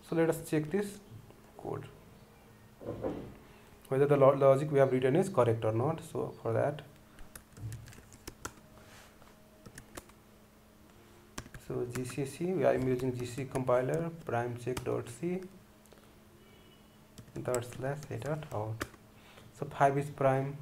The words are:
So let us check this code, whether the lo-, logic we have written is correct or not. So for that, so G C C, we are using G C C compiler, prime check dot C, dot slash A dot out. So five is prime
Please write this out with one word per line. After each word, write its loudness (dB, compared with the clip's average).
So -2
let 4
us -4
check 0
this -2
code, -8
whether 4
the 6
lo-, 8
logic 6
we 4
have 6
written 4
is 4
correct 2
or 2
not. 0
So -4
for -2
that, 0
so -4
G -6
C -4
C, -6
we 0
are 6
using 0
G -4
C -
C -6
compiler, 2
prime -2
check -4
dot -2
C, -2
dot 0
slash -6
A -8
dot -6
out. -6
So -6
five 4
is -2
prime 0